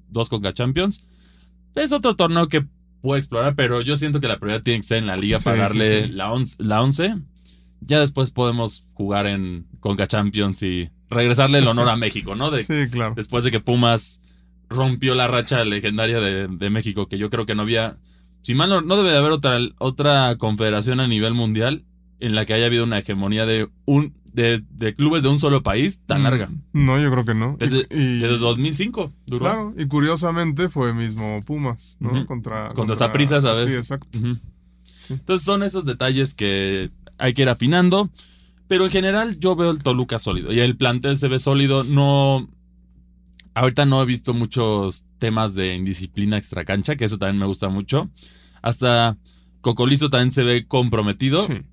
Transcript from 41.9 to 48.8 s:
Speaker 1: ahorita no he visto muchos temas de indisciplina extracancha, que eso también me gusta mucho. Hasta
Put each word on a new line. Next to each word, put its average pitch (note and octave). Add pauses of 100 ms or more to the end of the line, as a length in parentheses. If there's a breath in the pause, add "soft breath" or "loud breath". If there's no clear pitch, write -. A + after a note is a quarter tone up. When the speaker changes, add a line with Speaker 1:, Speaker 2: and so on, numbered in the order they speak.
Speaker 1:
ahorita B2+
no C3+
he B2+
visto B2
muchos G#2+ (140)
temas A2
de F#2
indisciplina F#2+
extracancha, G2
que A#2+
eso G#2+
también G2
me G2
gusta G2
mucho. G2+ (520 loud breath)
Hasta A#2 (440 soft breath)